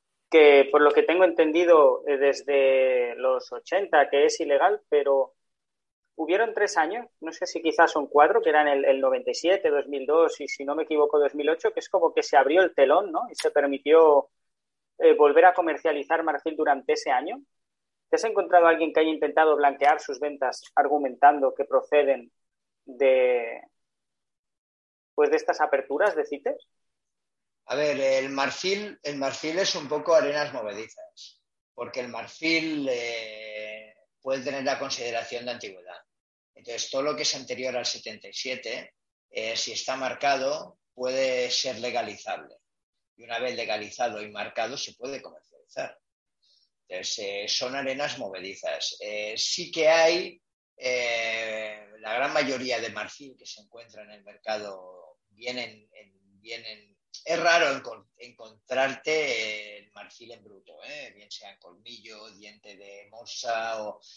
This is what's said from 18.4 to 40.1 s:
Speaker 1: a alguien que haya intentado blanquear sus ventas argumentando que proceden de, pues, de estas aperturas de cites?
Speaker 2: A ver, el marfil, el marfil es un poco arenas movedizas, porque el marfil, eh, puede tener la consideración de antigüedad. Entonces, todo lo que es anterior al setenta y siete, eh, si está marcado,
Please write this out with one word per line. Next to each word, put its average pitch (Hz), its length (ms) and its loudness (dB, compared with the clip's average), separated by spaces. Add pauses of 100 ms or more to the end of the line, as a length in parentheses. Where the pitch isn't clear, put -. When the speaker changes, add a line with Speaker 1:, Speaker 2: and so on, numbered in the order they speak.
Speaker 1:
a 165 40 6
alguien 160 220 0
que 160 80 2
haya 160 100 2
intentado 151 440 2
blanquear 147 460 2
sus 135 180 -10
ventas 135 440 -6 (120)
argumentando 143 800 0
que 139 120 -6
proceden 135 680 0 (520)
de, 127 760 0 (1500)
pues, 147 160 2
de 156 60 2
estas 156 240 -2
aperturas 151 560 -2
de 147 80 -2
cites? - 420 -8 (1000)
Speaker 2:
A 123 100 -6
ver, 143 240 0
el 135 300 0
marfil, 185 720 -4
el 147 160 -8
marfil 147 420 -6
es 190 160 -2
un 151 120 -10
poco 151 280 2
arenas 143 360 0
movedizas, - 880 -14 (340)
porque 120 260 -10
el 123 80 -8
marfil, 151 840 -4
eh, 110 1040 -10 (260)
puede 135 220 -6
tener 135 220 -6
la 135 160 -2
consideración 120 640 -8
de 123 80 -8
antigüedad. 90 480 -16 (540)
Entonces, - 360 -12
todo 135 120 -4
lo 147 120 -2
que 151 80 -6
es 147 140 -2
anterior 127 400 -8
al 123 100 -6
setenta 107 400 -12
y 101 60 -20
siete, 127 600 -12 (360)
eh, 110 240 -8
si - 180 -8
está 131 240 -8
marcado, 135 840 -4 (140)